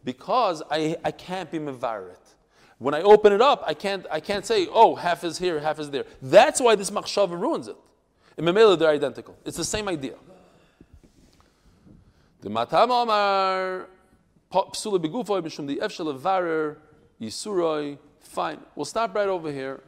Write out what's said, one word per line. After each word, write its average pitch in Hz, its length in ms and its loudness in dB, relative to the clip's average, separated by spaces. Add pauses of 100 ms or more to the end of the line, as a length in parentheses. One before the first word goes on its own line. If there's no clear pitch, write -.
Because 180 680 -2
I, 156 340 -2
I 156 80 -2
can't 180 380 -10
be 160 80 -8
mevar 120 520 -8
it. - 240 -20 (440)
When 135 160 -2
I 156 80 -2
open 208 300 10
it 202 80 2
up, 269 260 4
I 156 80 -4
can't, 196 360 -6
I 156 100 -4
can't 196 260 -6
say, 202 240 0
"Oh, - 240 6
half 175 300 -4
is 160 140 -6
here, 175 200 -2
half 151 220 -4
is 147 100 -8
there." 131 140 -6 (180)
That's 214 380 6
why 226 160 4
this 196 140 -8
machshava 190 500 -2
ruins 220 260 -4
it. 101 100 -16 (600)
In 151 80 -6
Mamela, 190 340 6
they're 160 120 4
identical. 135 540 -4
It's 151 120 -10
the 165 80 -6
same 214 240 -6
idea. 139 280 -8 (2250)
The 98 100 -12
Matam 160 420 2
Omar, 196 960 0 (600)
pa-, 190 160 0
psula 202 380 -4
begufoi, 196 380 -4
mishum 151 240 -10
the 143 100 -6
efshel 180 400 -6
avarer, 160 600 -2 (420)
yisuroi. 151 800 -4 (220)
Fine. 170 400 -8 (160)
We'll 147 80 -8
stop 220 300 -4
right 202 140 0
over 165 220 -4
here. 135 380 -10